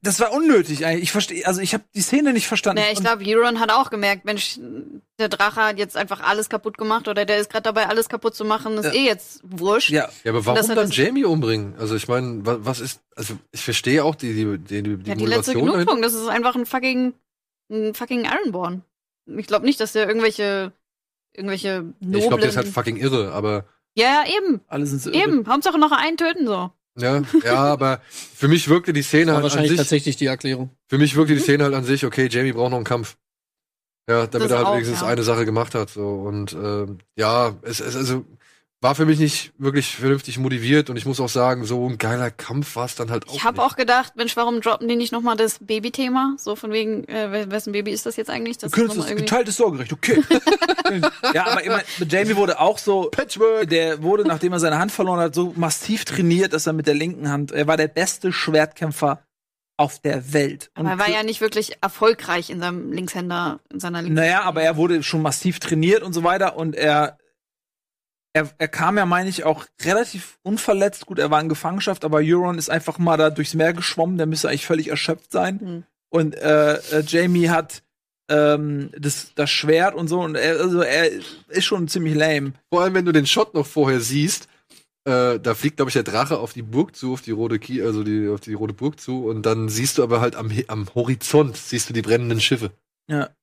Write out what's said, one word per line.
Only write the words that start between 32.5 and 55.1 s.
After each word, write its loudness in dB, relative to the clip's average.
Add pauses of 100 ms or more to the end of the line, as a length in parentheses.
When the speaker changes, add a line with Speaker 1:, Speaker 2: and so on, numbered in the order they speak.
Speaker 3:
braucht 0
noch -2
einen -4
Kampf. -4 (920)
Ja, 2
damit -2
Speaker 2:
Das 0
Speaker 3:
er 4
halt 2
Speaker 2:
auch, 2
Speaker 3:
wenigstens -2
Speaker 2:
ja. -4
Speaker 3:
eine 0
Sache 2
gemacht -2
hat, -4
so. -6 (140)
Und, -6
ähm, -6 (160)
ja, 0
es, -8
es, -8
also, -2 (560)
war 2
für 2
mich 4
nicht 0
wirklich -2
vernünftig 0
motiviert 2
und -6
ich -8
muss -2
auch -2
sagen, 2
so -2
ein -6
geiler -2
Kampf -6
war's -6
dann -6
halt -4
auch -14
Speaker 2:
Ich -6
hab 2
Speaker 3:
nicht. 2
Speaker 2:
auch 0
gedacht, 2
Mensch, -4
warum 0
droppen -2
die 0
nicht -2
noch -4
mal 0
das 0
Baby-Thema? -2
So -6
von -10
wegen, -2
äh, -4
we-, -4
wessen -6
Baby -4
ist -6
das -6
jetzt -6
eigentlich? -6
Das -8
Speaker 1:
Du 0
könntest 4
Speaker 2:
ist -4
noch -2
mal -6
Speaker 1:
das -
Speaker 2:
irgendwie -2
Speaker 1:
geteiltes 0
Sorgerecht, 0
okay. 4
Speaker 2:
<laughs> 2
Speaker 1:
Ja, 0
aber 0
ich -4
mein, 0 (160)
mit -2
Jamie 2
wurde 2
auch 4
so, 0
Speaker 3:
Patchwork. 2
Speaker 1:
der 0
wurde, 2
nachdem 2
er 0
seine 2
Hand 0
verloren 0